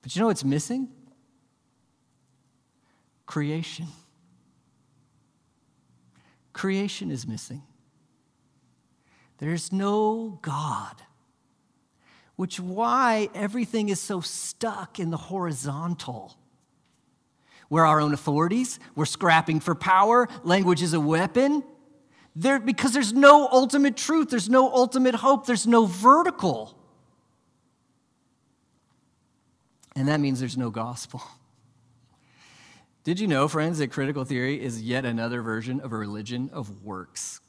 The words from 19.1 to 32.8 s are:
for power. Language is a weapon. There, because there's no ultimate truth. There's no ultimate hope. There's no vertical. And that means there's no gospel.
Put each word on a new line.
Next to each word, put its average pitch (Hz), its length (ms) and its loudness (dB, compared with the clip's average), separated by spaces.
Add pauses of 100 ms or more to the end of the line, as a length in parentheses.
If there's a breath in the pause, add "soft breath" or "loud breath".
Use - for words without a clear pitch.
for 170 160 -2
power. 220 520 4 (160 loud breath)
Language 175 380 2
is 170 120 0
a 165 60 0
weapon. 190 640 0 (720 soft breath)
There, 262 240 2
because 226 340 -2
there's 233 200 0
no 285 340 10
ultimate 269 500 4
truth. 311 320 0
There's 214 200 -2
no 262 220 6
ultimate 254 440 2
hope. 269 300 2
There's 233 220 -2
no 233 180 6
vertical. 196 920 2 (3250)
And 135 120 -2
that 151 120 2
means 139 200 0
there's 127 180 -6
no 120 120 -4
gospel. 117 520 -10 (1800 soft breath)